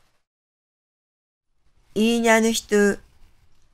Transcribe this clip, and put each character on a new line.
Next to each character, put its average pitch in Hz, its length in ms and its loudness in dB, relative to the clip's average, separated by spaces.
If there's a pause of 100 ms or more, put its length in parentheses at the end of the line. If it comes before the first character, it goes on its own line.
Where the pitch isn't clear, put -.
(1900)
い 226 240 0
い - 20 -4
に 233 80 -2
ゃ 226 100 4
ぬ 226 140 0
ひ - 160 -8
と。 202 300 0 (760)